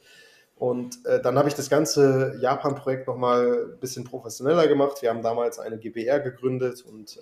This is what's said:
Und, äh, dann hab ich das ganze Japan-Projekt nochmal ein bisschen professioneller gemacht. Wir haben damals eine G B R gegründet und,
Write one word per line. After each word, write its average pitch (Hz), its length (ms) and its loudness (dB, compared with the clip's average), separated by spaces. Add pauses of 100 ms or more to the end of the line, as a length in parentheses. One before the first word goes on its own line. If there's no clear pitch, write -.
(560)
Und, 123 500 -4
äh, 127 160 2
dann 127 160 2
hab 143 80 4
ich 147 80 0
das - 160 -6
ganze 139 720 4
Japan-Projekt 131 640 -2
nochmal 120 680 0
ein - 80 -20
bisschen 127 240 -10
professioneller 135 640 0
gemacht. 143 320 2
Wir 117 80 0
haben 113 140 -2
damals 117 360 -2
eine 110 200 -10
G 110 100 -14
B 110 160 -8
R 139 160 2
gegründet 127 640 -4
und, 107 400 -20